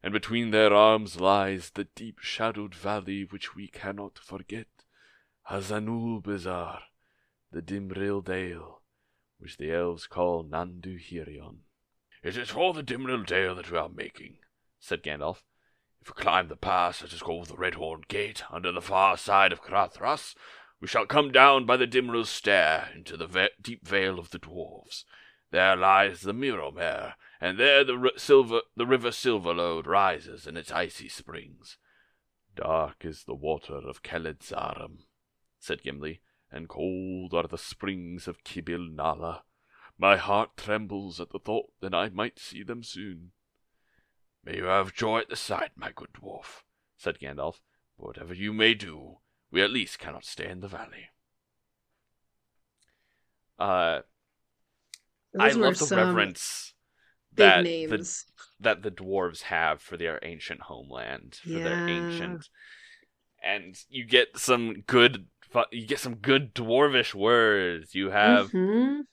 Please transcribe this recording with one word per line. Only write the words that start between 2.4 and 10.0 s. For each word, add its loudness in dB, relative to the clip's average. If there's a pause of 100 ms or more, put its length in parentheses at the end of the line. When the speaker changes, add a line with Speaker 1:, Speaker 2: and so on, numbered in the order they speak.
Speaker 1:
valley -6
which -14
we -14
cannot -12
forget, -14 (840)
Hazanul -4
Bazar, -6 (680)
the -10
Dimril -6
Dale, -8 (560)
which -20
the -6
elves -4